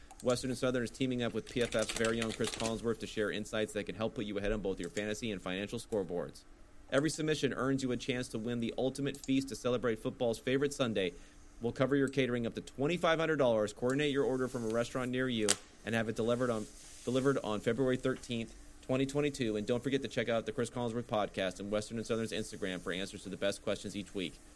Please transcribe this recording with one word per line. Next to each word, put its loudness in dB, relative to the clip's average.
Western 2
and -4
Southern 2
is -4
teaming 0
up 0
with -4
P 2
F 0
F's 2
very 2
own 0
Chris -2
Collinsworth 0
to -6
share 0
insights -2
that -4
can -4
help -2
put -4
you -2
ahead 2
on 0
both -2
your -4
fantasy -2
and -4
financial -4
scoreboards. -2
Every 4
submission 0
earns 2
you 0
a 0
chance -2
to -4
win -2
the -2
ultimate 0
feast 0
to -6
celebrate 0
football's 0
favorite 2
Sunday. 2
We'll 0
cover 4
your 6
catering 2
up -2
to -6
twenty-five 2
hundred 2
dollars. 6
Coordinate 2
your 2
order 2
from -4
a 0
restaurant 0
near 0
you 2
and 2
have 2
it -2
delivered 2
on, -2
delivered 2
on 0
February 2
thirteenth, -4
twenty 2
twenty-two. 0
And -2
don't 2
forget 0
to -4
check -2
out 2
the -4
Chris -2
Collinsworth -2
podcast 0
and -6
Western 0
and -4
Southern's -2
Instagram -4
for -4
answers -4
to -10
the -6
best 0
questions -4
each -8
week. -4